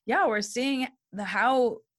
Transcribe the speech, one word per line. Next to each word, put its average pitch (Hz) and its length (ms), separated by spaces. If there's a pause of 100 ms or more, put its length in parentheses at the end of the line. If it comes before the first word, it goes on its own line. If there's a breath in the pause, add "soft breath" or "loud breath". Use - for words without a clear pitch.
yeah, 254 220
we're 208 160
seeing 254 440 (260)
the, 202 120
how 226 540 (200)